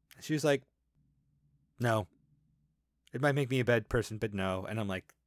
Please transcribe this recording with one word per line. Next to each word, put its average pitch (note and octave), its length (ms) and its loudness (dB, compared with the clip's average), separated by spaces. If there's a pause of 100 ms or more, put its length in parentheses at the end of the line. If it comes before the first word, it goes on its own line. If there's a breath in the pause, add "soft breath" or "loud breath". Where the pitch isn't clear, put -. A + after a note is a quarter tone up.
(200)
She - 120 -4
was D3+ 120 0
like, C#3+ 180 2 (1200)
"No." A2+ 260 0 (1080)
It C3 100 -6
might C#3+ 120 2
make C#3 160 0
me C3 100 2
a A#2+ 40 2
bad A#2 240 2
person, A2 300 -2
but G#2 160 -4
no. F#2+ 340 -2
And G#2+ 100 -4
I'm G#2+ 100 -4
like, F#2 240 -6 (140)